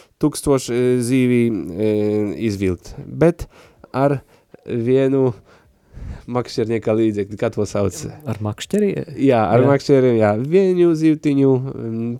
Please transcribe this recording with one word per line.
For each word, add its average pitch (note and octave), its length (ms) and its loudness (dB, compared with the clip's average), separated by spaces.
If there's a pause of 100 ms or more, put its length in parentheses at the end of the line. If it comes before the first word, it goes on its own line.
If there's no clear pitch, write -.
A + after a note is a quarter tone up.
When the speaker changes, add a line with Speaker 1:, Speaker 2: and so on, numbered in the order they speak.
(160)
Speaker 1:
tūkstoš, C#3+ 560 -2
e, A#2+ 120 0 (160)
zīvi, B2 440 2 (240)
e, G#2 260 0 (460)
izvilkt. G2 580 -4
Bet D3 480 -2 (480)
ar C3+ 300 0 (420)
vienu C3 640 2 (920)
makšķernieka A#2 680 -4
līdzekļi, G#2+ 480 -2
kā A2+ 160 -2
to A2 120 -4
sauc? G2 280 -2 (300)
Speaker 2:
Ar G#2+ 180 -8
makšķeri? F#3+ 460 -2 (340)
Speaker 1:
Jā, B2 240 4
ar A2+ 160 4
Speaker 2:
Jā. C3+ 80 4
Speaker 1:
makšķeriem, C3+ 480 4
jā. G#2+ 220 4
Vienu F3 560 2
zīvtiņu, D3+ 560 2
mm, A#2 560 -4 (120)